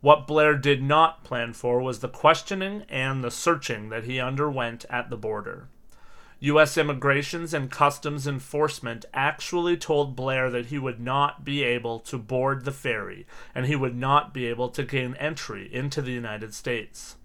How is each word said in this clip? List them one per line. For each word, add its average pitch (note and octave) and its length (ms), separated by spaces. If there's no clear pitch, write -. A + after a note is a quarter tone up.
What C#3+ 260
Blair D3+ 260
did C#3 300
not D#3 400
plan A#2+ 280
for B2 280
was B2+ 180
the A2 100
questioning F#3+ 800
and C3+ 360
the A#2+ 80
searching B2+ 560
that A2 160
he B2+ 160
underwent C3 680
at A#2+ 220
the A#2+ 60
border. G#2 500
U D3 220
S D3+ 180
Immigrations C#3+ 760
and C3+ 200
Customs C#3+ 520
Enforcement C#3 880
actually E3+ 640
told D3 380
Blair C3 340
that A#2+ 180
he C#3+ 120
would B2+ 220
not C#3 440
be C#3+ 200
able A#2 340
to - 200
board B2+ 460
the C#3 60
ferry G2+ 560
and B2+ 140
he D3 80
would C3 220
not C#3 360
be B2+ 140
able A#2+ 220
to C3+ 160
gain C3 320
entry C3+ 580
into C#3 260
the B2+ 120
United A2 420
States. - 720